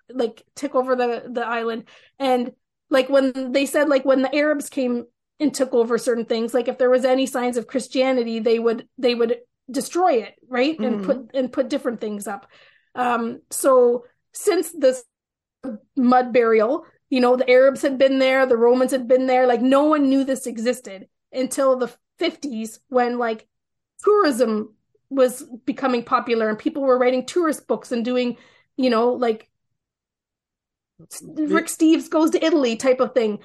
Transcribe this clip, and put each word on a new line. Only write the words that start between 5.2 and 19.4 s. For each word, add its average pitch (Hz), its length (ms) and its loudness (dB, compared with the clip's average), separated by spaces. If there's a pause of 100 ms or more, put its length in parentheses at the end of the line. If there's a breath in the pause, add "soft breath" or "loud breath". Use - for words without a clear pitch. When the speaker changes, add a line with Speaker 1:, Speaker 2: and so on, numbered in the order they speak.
Speaker 1:
and 302 120 0
took 262 220 -4
over 233 240 2
certain 233 280 -2
things, 233 280 -4
like, 240 140 -2
if 247 100 -6
there 247 120 2
was 254 140 2
any 262 220 2
signs 247 300 -4
of 220 100 -4
Christianity, 254 720 -2
they 226 200 0
would, 233 280 -2 (120)
they 247 160 0
would 233 240 0 (320)
destroy 277 520 0
it, 196 120 -18 (140)
right? 262 300 -2
And 226 220 -2
Speaker 2:
Mm-hmm. 196 60 -8
Speaker 1:
put, 254 280 -4
and 262 180 -4
put 262 160 -4
different 247 320 -6
things 208 280 -10
up. 202 180 -12 (480 soft breath)
Um, 240 460 -4 (100)
so 247 540 2 (280 soft breath)
since 370 400 -2
this 262 320 0 (920)
mud 247 360 2
burial, 226 520 2 (240 loud breath)
you 254 120 0
know, 247 160 4
the 247 120 0
Arabs 262 340 4
had 269 160 -2
been 269 200 4
there, 262 280 4
the 254 100 2
Romans 247 340 4
had 262 160 -4
been 254 200 2
there, 254 200 4